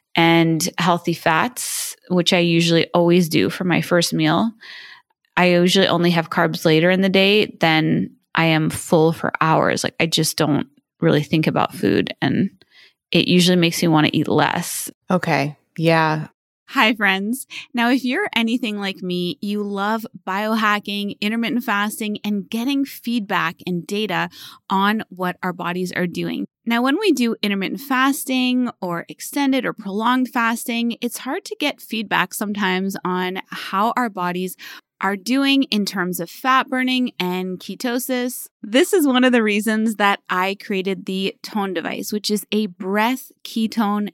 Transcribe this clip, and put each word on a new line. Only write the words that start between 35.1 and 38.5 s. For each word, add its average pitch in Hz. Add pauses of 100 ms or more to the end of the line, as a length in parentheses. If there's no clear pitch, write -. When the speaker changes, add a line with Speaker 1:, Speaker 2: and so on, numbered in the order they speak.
Speaker 1:
doing 269
in 208
terms 180
of 170
fat 262
burning 254
and 185
ketosis. 247 (160)